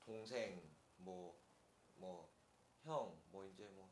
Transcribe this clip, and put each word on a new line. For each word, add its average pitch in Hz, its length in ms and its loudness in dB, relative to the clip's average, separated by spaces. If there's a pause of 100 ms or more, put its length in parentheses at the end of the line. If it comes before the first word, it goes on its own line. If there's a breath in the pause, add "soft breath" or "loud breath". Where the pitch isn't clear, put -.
동생, 110 600 2 (360)
뭐, 90 440 -4 (540)
뭐 90 340 -4 (540)
형, 127 340 6 (140)
뭐 98 160 -4
이제 95 220 -6
뭐 95 220 -10